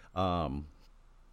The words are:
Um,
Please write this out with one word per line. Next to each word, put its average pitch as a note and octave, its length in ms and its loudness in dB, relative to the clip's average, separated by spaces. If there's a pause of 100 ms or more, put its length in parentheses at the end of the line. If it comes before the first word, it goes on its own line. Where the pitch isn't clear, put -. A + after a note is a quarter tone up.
(140)
Um, E2 520 0 (680)